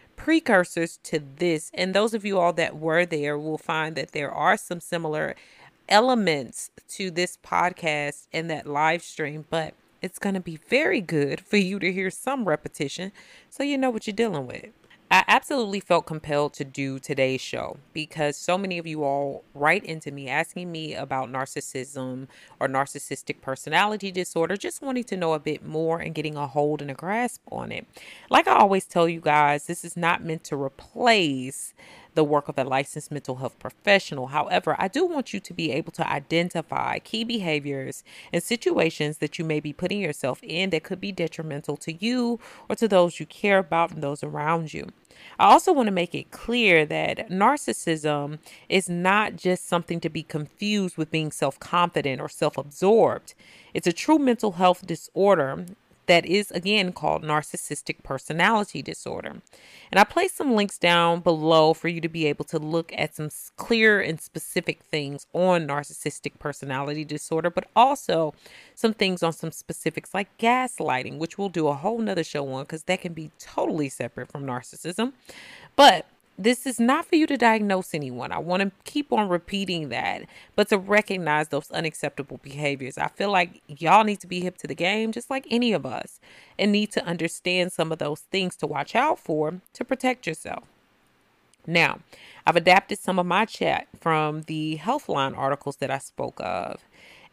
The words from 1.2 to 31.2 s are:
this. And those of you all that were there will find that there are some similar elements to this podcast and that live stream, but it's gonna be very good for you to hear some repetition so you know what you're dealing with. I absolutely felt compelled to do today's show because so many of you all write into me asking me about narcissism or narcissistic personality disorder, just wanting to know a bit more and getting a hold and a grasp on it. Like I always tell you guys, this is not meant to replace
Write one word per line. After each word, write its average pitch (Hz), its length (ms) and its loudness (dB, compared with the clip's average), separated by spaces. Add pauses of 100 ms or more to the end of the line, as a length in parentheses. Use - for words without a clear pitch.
this. 170 360 -2
And 185 200 -2
those 208 200 2
of 208 120 -4
you 196 140 2
all 175 140 4
that 160 240 -2
were 160 280 2
there 147 320 -2
will 156 200 -4
find 160 380 -2
that - 160 -8
there 143 200 0
are 175 260 6
some 175 240 -8
similar 156 540 -4 (520)
elements 202 840 4 (180)
to 190 200 -6
this 175 360 -2
podcast 165 880 -2
and 165 160 -4
that 147 180 -6
live 156 360 0
stream, 151 460 -8
but 160 240 -4 (260)
it's - 200 -10
gonna 190 220 -2
be 160 180 -10 (100)
very 294 320 2
good 151 400 -2
for - 160 0
you 196 220 0
to 180 120 0
hear 185 200 -4
some 262 340 -4
repetition 160 680 -4 (380)
so - 140 -6
you 285 140 0
know 262 120 2
what 220 160 -6
you're 214 80 -6
dealing 208 320 -2
with. - 220 -14 (420)
I 185 180 6
absolutely 208 520 2
felt 170 260 2
compelled 147 500 -2
to 143 100 -8
do 135 340 -6
today's 131 400 -2
show - 380 -8 (160)
because 151 420 -4
so 180 220 -2
many 190 200 -4
of 165 80 -8
you 156 200 -6
all 139 480 -4
write 156 320 2
into 160 260 -8
me 139 160 -12
asking 165 440 -4
me 156 220 -8
about 131 380 -6
narcissism 131 960 -8 (320)
or 135 80 -2
narcissistic - 720 -6
personality 190 720 -2
disorder, 175 460 -2
just - 240 -10
wanting 254 240 -4
to 196 120 -6
know 165 160 0
a 156 60 -2
bit 151 260 -6
more 160 340 -2
and 160 140 -8
getting 151 220 -4
a 147 100 -4
hold 147 360 0
and 143 100 -8
a - 20 -8
grasp 220 560 -4
on - 220 -8
it. - 160 -10 (420)
Like - 200 6
I - 80 6
always 196 280 6
tell 170 220 2
you 165 140 -2
guys, 147 440 4
this 170 200 -8
is 170 100 -12
not 170 300 0
meant 165 200 -6
to 139 160 -4
replace 143 1120 0 (420)